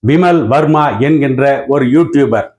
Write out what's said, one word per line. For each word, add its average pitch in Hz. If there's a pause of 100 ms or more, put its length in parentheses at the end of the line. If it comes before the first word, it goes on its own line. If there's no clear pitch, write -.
விமல் 170 (120)
வர்மா 151 (220)
என்கின்ற 139 (300)
ஒரு 139 (100)
யூடியூபர் 139 (100)